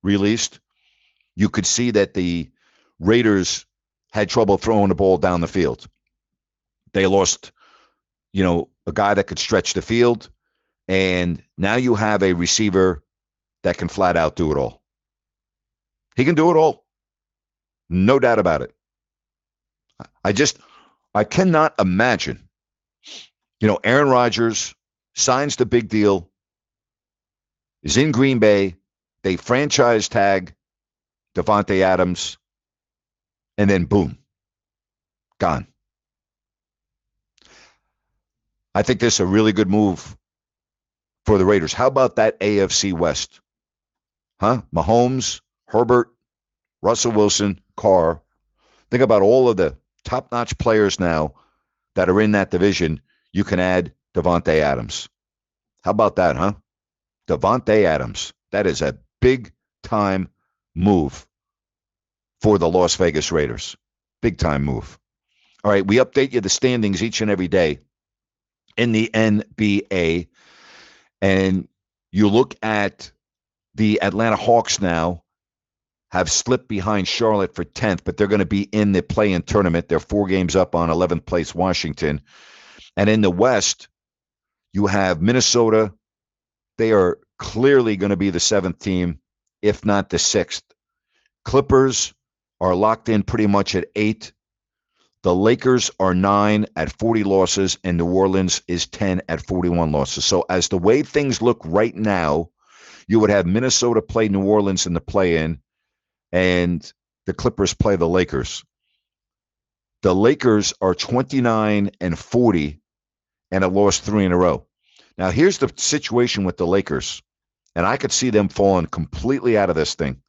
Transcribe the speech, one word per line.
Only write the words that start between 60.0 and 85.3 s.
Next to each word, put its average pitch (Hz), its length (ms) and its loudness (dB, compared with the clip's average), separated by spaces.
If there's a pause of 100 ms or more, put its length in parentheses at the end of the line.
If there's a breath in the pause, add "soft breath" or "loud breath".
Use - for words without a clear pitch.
move 85 520 0 (1160)
for 104 160 4
the 82 100 2
Las 87 280 2
Vegas 76 340 -2
Raiders. 71 460 -4 (440)
Big-time 80 440 -2
move. 65 340 -8 (640)
All 104 80 0
right, 98 160 2
we 101 100 2
update 135 360 0
you 120 80 0
the 95 80 -6
standings 107 540 -2
each 110 180 -6
and 107 100 -2
every 92 180 -2
day 80 300 0 (1000)
in 120 160 0
the 110 220 0
N 110 300 0 (120)
B 101 360 0
A. 85 360 -2 (920 soft breath)
And 95 460 0 (420)
you 104 180 2
look 113 340 2
at 104 480 -4 (680)
the 107 260 0
Atlanta 104 340 -2
Hawks 117 440 0
now 85 420 -2 (880)
have 90 200 -2
slipped - 380 -4
behind 101 400 -4
Charlotte 107 460 -2
for 87 100 -8
tenth, 101 400 -4
but 90 120 -8
they're 104 100 0
gonna 98 180 0
be 101 180 -4
in 104 300 -2
the 90 100 2
play-in 98 400 0
tournament. 85 460 0
They're 80 120 0
four 101 260 -4
games 92 280 -2
up 92 200 2
on 85 160 0
eleventh 85 340 -2
place 85 300 -4
Washington. 82 680 -4 (760 loud breath)
And 104 120 0
in 110 120 2
the 98 100 2
West, 98 580 -2 (840)
you 101 140 0
have 92 360 0
Minnesota. 110 720 2 (840)